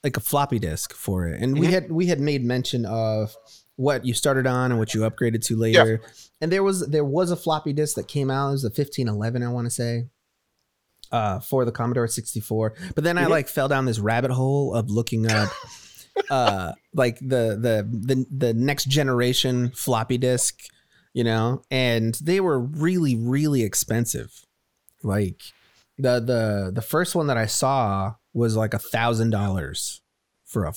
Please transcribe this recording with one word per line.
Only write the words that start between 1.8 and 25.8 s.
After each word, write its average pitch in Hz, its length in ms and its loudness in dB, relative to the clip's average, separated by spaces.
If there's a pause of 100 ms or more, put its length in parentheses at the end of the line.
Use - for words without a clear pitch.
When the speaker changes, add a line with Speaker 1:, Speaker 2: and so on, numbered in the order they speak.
Speaker 1:
we 175 140 2
had 156 140 0
made 143 240 0
mention 123 420 0
of 110 480 -2 (420)
what 131 280 0
you 123 100 0
started 135 320 2
on 127 240 2
and 117 80 2
what 110 160 0
you 107 60 0
upgraded 113 460 0
to 117 80 -2
Speaker 2:
Yeah. 110 60 0
Speaker 1:
later. 113 420 4 (400)
And 156 100 0
there 196 100 2
was, 196 260 0
there 151 160 2
was 170 260 0
a 175 60 0
floppy 156 360 -2
disk 147 240 0
that - 120 -6
came 135 220 -2
out. 139 200 0
It - 20 0
was 135 120 -2
a 113 60 -2
fifteen 139 380 -4
eleven, 113 340 -2
I 120 60 -4
wanna 120 220 -4
say, 117 360 -4 (1040)
uh, 107 280 0
for 131 260 0
the 117 60 -2
Commodore 120 360 -2
sixty-four. 110 680 -4 (200)
But 156 100 -2
then 170 140 2
I, 175 40 4
Speaker 2:
Mm-hmm. 165 80 4
Speaker 1:
like, 156 180 2
fell 139 200 0
down 135 160 2
this 113 140 0
rabbit 117 320 0
hole 131 440 0
of 117 160 0
looking 113 400 0
up, 107 200 2 (400)
Speaker 2:
<laughs> - 400 -6
Speaker 1:
uh, 101 420 0 (220)
like, 123 240 2
the, 117 420 0
the, 110 300 2
the, 127 440 0
the 123 200 0
next 139 320 0
generation 127 880 2
floppy 120 420 0
disk, 127 440 0 (520)
you 120 120 0
know, 113 460 2
and 117 520 2
they 180 180 2
were 160 180 2
really, 151 580 0
really 135 480 2
expensive. - 840 -4 (560)
Like, 101 400 -2 (560)